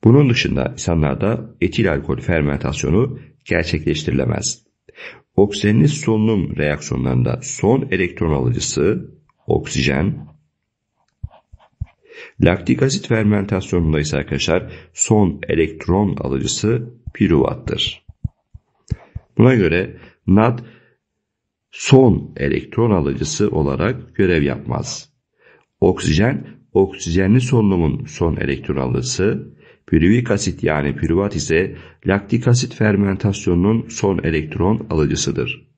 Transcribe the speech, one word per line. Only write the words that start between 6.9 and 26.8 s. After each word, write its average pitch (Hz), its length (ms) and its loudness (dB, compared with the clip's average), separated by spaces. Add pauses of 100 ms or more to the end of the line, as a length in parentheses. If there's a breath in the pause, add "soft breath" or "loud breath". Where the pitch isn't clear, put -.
son - 480 0
elektron 90 400 -2
alıcısı 69 800 -2 (360)
oksijen, 71 800 -2 (2250 loud breath)
laktik 87 400 2
asit 135 260 -2
fermentasyonunda 98 920 0
ise 76 180 -2
arkadaşlar 78 540 -2 (220 loud breath)
son 101 540 2
elektron 82 680 0
alıcısı 104 800 -4 (200)
piruvattır. - 920 0 (1300 loud breath)
Buna 127 180 6
göre 90 420 0 (300 loud breath)
nad 110 320 4 (1120 loud breath)
son - 680 4
elektron 73 540 -2
alıcısı 76 600 0
olarak 76 640 -2
görev 90 280 2
yapmaz. - 680 -6 (680 soft breath)
Oksijen, 92 680 2 (260 loud breath)
oksijenli 95 680 2